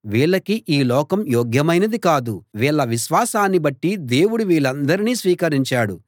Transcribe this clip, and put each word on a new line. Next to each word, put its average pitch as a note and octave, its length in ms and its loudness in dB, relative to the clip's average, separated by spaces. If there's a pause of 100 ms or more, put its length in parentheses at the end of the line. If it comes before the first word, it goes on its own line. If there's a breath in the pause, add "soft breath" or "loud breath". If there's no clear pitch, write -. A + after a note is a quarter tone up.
వీళ్ళకి D#3+ 500 0 (140)
ఈ C#3+ 140 2
లోకం C#3+ 440 0
యోగ్యమైనది D3 720 0
కాదు. C3 340 0 (220)
వీళ్ళ C#3+ 280 0
విశ్వాసాన్ని F#3+ 760 0
బట్టి D3+ 320 -2 (140)
దేవుడు G3+ 380 2
వీళ్ళందరినీ D#3+ 720 0
స్వీకరించాడు. C3+ 800 0 (120)